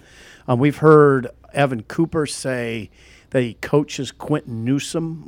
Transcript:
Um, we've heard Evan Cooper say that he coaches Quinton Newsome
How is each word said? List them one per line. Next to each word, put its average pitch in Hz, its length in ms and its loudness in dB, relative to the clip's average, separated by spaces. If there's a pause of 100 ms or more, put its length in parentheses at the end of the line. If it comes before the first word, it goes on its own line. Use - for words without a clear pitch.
(480)
Um, 120 120 2
we've 143 180 2
heard 147 500 6 (260)
Evan 131 300 0
Cooper 160 420 -2
say 117 640 -8 (400)
that 131 120 0
he 117 140 -4
coaches - 560 -4
Quinton 123 540 -6
Newsome 160 640 -4